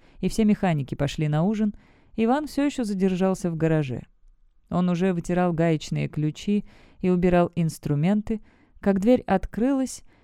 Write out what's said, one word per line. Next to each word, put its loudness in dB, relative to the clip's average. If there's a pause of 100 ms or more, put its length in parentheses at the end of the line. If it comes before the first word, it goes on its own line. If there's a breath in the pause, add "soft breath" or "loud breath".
(200 soft breath)
и -2
все 0
механики 0
пошли -2
на 2
ужин, 0 (420 soft breath)
Иван 0
всё -2
ещё -2
задержался 0
в -6
гараже. 0 (680)
Он 0
уже 2
вытирал 0
гаечные 0
ключи -2 (360 soft breath)
и 0
убирал 4
инструменты, -2 (400 soft breath)
как 2
дверь 4
открылась, -2 (220 soft breath)